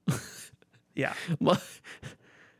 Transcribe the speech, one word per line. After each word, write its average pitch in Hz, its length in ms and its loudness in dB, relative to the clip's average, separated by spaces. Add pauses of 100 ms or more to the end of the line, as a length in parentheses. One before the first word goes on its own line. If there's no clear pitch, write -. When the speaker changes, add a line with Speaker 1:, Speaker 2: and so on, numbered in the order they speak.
Speaker 1:
<laughs> 120 140 2 (720)
Speaker 2:
Yeah. - 200 0 (260)
Speaker 1:
Mo-, 156 180 6 (1040)